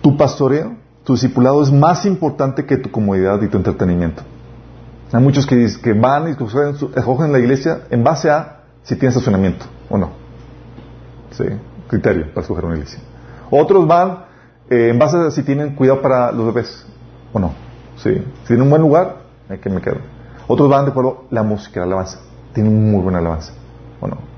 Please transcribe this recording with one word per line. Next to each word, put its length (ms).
Tu 160
pastoreo, 580
tu 100
discipulado 500
es 80
más 340
importante 600
que 120
tu 140
comodidad 500
y 60
tu 100
entretenimiento. 680
Hay 100
muchos 240
que 80
dicen 260
que 120
van 340
y 40
escogen 440
su, 200
escogen 360
la 80
iglesia 500
en 140
base 260
a 340
si 120
tiene 140
estacionamiento 560
o 80
no. 120
Sí, 140
criterio 460
para 80
escoger 240
una 100
iglesia. 240
Otros 380
van, 380
eh, 200
en 100
base 160
a 160
si 120
tienen 320
cuidado 260
para 320
los 200
bebés 320
o 80
no. 140
Sí, 160
si 340
tienen 160
un 60
buen 120
lugar, 360
hay 120
que 100
me 100
quedo. 180
Otros 220
van 160
de 60
acuerdo 380
a 60
la 80
música, 380
la 40
alabanza. 340
Tienen 380
muy 100
buena 180
alabanza 340
o 80
no. 100